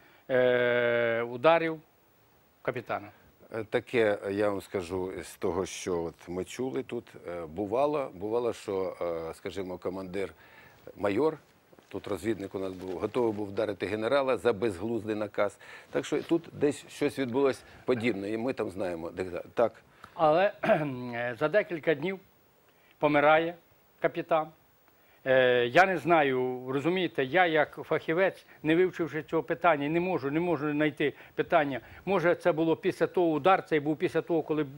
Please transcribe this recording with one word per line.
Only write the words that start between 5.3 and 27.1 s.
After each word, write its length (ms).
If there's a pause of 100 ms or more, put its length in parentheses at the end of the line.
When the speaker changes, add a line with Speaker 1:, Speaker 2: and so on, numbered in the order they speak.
Speaker 2:
того, 300
що 360
от 120 (140)
ми 160
чули 380
тут, 220 (240)
е, 180
бувало, 680
бувало, 380
що, 440 (340)
е, 40
скажімо, 440
командир, 540 (640)
майор, 420 (500)
тут 200
розвідник 460
у 40
нас 140
був, 260
готовий 340
був 160
вдарити 380
генерала 500
за 160
безглуздий 640
наказ. 440 (320)
Так 140
що 180
тут 300
десь 360
щось 300
відбулось 440 (220)
подібне, 460
і 80
ми 140
там 180
знаємо, 400
де, 140 (300)
так. 180 (420)
Speaker 1:
Але, 420
<clears throat> 40
кхм, 540
е, 240
за 100
декілька 460
днів 240 (800)
помирає 560 (460)
капітан. 480 (800)
Е, 400
я 200
не 120
знаю, 720
розумієте, 560